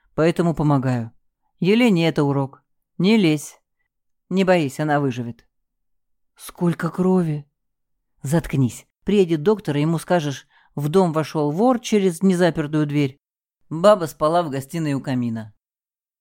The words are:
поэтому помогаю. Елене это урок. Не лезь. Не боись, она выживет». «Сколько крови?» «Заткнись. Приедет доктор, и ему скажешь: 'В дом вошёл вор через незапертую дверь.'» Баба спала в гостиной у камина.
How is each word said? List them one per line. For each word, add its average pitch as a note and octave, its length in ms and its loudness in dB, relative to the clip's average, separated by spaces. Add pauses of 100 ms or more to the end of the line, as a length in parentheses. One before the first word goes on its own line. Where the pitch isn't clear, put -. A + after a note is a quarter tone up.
(160)
поэтому E3+ 400 0
помогаю. B2+ 560 0 (480)
Елене G3 480 2
это D#3 160 0
урок. C#3 400 -2 (340)
Не G3+ 200 4
лезь. D#3 420 0 (720)
Не F#3+ 160 0
боись, E3+ 340 2
она D3+ 200 0
выживет». A#2+ 480 -6 (880)
«Сколько - 540 -4
крови?» F3 560 0 (800)
«Заткнись. C3+ 640 -2 (160)
Приедет E3+ 400 2
доктор, F#3 340 -2
и D3 40 0
ему D#3+ 160 0
скажешь: D3+ 500 -4 (280)
'В D3 140 -4
дом F3+ 220 2
вошёл D3 400 -2
вор A#3 280 0
через F#3+ 420 0
незапертую D#3+ 640 2
дверь.'» C#3+ 340 -2 (500)
Баба F3+ 360 2
спала D#3 380 0
в D#3 60 -6
гостиной C#3+ 440 -4
у C3+ 80 -4
камина. A#2 520 -6 (680)